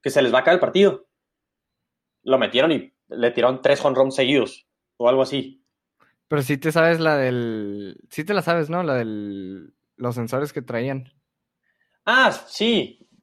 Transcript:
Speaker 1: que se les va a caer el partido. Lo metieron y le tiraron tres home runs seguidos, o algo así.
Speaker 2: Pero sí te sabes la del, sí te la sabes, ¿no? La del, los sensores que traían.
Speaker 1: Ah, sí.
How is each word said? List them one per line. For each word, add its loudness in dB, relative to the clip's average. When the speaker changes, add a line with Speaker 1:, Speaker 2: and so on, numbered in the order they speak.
Speaker 1:
que -4
se 2
les 2
va 4
a 0
caer 6
el 2
partido. 2
Lo 2
metieron 2
y -6
le -2
tiraron 0
tres 2
home 0
runs 2
seguidos, 0
o 2
algo 4
así. -6
Speaker 2:
Pero -2
sí -2
te -2
sabes 4
la 2
del, -4
sí -8
te -4
la 0
sabes, -2
¿no? -4
La -2
del, -8
los -6
sensores -6
que -8
traían. -8
Speaker 1:
Ah, 4
sí. -4